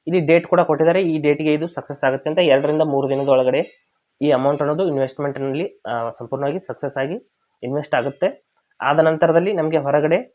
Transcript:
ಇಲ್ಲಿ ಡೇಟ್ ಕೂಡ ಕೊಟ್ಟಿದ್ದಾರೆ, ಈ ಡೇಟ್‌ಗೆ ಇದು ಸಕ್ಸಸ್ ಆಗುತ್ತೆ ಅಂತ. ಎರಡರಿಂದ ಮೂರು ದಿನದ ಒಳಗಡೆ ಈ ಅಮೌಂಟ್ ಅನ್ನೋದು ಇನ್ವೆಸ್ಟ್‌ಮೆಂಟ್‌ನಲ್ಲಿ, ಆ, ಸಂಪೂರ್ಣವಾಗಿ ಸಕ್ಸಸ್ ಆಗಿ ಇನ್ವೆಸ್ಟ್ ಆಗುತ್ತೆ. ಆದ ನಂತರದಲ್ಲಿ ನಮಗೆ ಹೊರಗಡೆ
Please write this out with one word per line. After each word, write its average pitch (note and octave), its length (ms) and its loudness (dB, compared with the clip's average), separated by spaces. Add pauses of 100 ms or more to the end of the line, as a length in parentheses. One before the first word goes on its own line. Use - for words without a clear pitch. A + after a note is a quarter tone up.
ಇಲ್ಲಿ F3+ 120 0
ಡೇಟ್ E3 280 4
ಕೂಡ E3+ 140 4
ಕೊಟ್ಟಿದ್ದಾರೆ, D#3+ 420 2
ಈ D#3+ 180 -2
ಡೇಟ್‌ಗೆ D3+ 320 2
ಇದು D3+ 140 -2
ಸಕ್ಸಸ್ - 360 -10
ಆಗುತ್ತೆ C3+ 260 0
ಅಂತ. D#3+ 100 -2
ಎರಡರಿಂದ D3+ 420 2
ಮೂರು C#3 280 0
ದಿನದ C#3 200 -2
ಒಳಗಡೆ C3 580 0 (340)
ಈ D3 100 2
ಅಮೌಂಟ್ C#3 300 0
ಅನ್ನೋದು D#3 260 -2
ಇನ್ವೆಸ್ಟ್‌ಮೆಂಟ್‌ನಲ್ಲಿ, C#3 1000 -4
ಆ, A#2 220 -4
ಸಂಪೂರ್ಣವಾಗಿ C#3 500 -6
ಸಕ್ಸಸ್ C#3 380 -10
ಆಗಿ D3+ 340 -6 (320)
ಇನ್ವೆಸ್ಟ್ C#3+ 320 -4
ಆಗುತ್ತೆ. C#3 540 -4 (320)
ಆದ C#3+ 180 0
ನಂತರದಲ್ಲಿ E3 540 2
ನಮಗೆ D#3+ 240 0
ಹೊರಗಡೆ D3 400 0 (180)